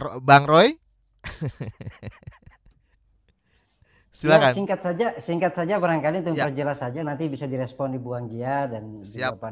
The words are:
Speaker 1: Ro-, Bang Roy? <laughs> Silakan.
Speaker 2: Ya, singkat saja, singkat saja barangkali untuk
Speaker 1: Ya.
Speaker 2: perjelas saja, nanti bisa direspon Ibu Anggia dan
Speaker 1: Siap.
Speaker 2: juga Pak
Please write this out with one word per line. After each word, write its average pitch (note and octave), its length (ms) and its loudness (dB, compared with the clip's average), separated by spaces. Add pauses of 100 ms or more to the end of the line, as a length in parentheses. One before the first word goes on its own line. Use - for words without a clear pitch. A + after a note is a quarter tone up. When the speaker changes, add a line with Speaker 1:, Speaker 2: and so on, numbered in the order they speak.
Speaker 1:
Ro-, B2 240 -10
Bang C#3 240 8
Roy? G#3+ 320 6 (400)
<laughs> - 1120 -12 (1800)
Silakan. D3+ 400 6
Speaker 2:
Ya, - 20 -2
singkat F#3+ 300 -2
saja, F3+ 220 -2 (180)
singkat E3+ 320 0
saja F3+ 240 -2
barangkali E3 400 0
untuk D#3+ 160 -4
Speaker 1:
Ya. C#3 80 0
Speaker 2:
perjelas C#3 320 -4
saja, C3 240 -8
nanti D3+ 240 -6
bisa C3+ 240 -6
direspon C3 480 -6
Ibu B2 160 -8
Anggia A#2+ 560 -4
dan G#2+ 320 -12
Speaker 1:
Siap. A#2 340 -8
Speaker 2:
juga F#2+ 60 -18
Pak A2+ 100 -10